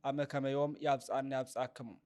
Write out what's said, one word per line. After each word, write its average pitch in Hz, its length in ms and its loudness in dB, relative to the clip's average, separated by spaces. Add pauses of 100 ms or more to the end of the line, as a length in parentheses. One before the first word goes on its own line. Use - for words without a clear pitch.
አመ 139 220 0
ከመ 139 220 0
ዮም 143 320 2
ያብጻና 135 520 2
ያብጻክሙ። 127 560 -4 (180)